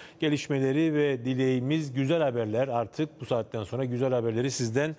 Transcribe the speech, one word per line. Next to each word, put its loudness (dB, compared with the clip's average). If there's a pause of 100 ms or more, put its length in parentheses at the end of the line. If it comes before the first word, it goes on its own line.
(200)
Gelişmeleri 2
ve 2
dileğimiz 0
güzel 2
haberler, 0
artık -4
bu -10
saatten -2
sonra -4
güzel 0
haberleri 0
sizden -2